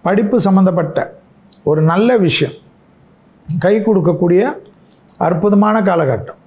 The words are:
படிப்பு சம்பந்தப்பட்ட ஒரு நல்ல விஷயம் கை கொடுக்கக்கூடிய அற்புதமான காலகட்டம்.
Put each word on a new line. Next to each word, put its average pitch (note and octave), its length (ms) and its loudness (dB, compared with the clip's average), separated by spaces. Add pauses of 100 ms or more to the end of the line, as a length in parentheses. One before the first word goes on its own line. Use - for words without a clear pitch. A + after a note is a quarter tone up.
படிப்பு G3+ 360 0
சம்பந்தப்பட்ட F#3 800 0 (440)
ஒரு D#3 180 0
நல்ல G3+ 360 2
விஷயம் E3 360 -2 (1040)
கை G#3 220 0
கொடுக்கக்கூடிய F3+ 680 0 (680)
அற்புதமான G3+ 640 0
காலகட்டம். D#3+ 540 -2 (120)